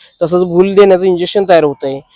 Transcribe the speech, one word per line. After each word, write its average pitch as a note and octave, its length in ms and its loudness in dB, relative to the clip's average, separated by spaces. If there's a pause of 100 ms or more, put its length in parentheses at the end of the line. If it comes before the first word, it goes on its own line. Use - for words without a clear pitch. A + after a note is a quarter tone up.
(220)
तसंच F3 220 -2
भूल F#3 300 0
देण्याचं F#3+ 320 4
इंजेक्शन F#3 440 -2
तयार E3 140 4
होतंय, C#3 360 -6 (160)